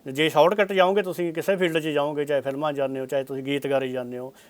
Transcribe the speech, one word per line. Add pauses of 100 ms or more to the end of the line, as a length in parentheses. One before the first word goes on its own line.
ਜੇ
ਸ਼ਾਰਟਕੱਟ
ਜਾਓਗੇ
ਤੁਸੀਂ,
ਕਿਸੇ
ਫੀਲਡ
'ਚ
ਜਾਓਗੇ,
ਚਾਹੇ
ਫਿਲਮਾਂ
'ਚ
ਜਾਂਦੇ
ਹੋ,
ਚਾਹੇ
ਤੁਸੀਂ
ਗੀਤਕਾਰੀ
ਜਾਂਦੇ
ਹੋ, (160)